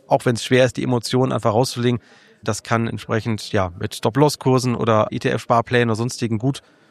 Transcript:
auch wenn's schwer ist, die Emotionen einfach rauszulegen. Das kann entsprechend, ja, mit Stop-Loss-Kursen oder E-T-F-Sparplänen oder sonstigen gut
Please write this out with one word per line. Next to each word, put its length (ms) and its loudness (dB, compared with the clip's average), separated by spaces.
auch 180 0
wenn's 180 0
schwer 220 4
ist, 120 -2
die 60 -4
Emotionen 480 0
einfach 220 0
rauszulegen. 460 0
Das 200 -4
kann 240 0
entsprechend, 640 -4
ja, 280 0
mit 140 -8
Stop-Loss-Kursen 800 2
oder 380 2
E-T-F-Sparplänen 800 0
oder 40 0
sonstigen 440 -4
gut 220 -2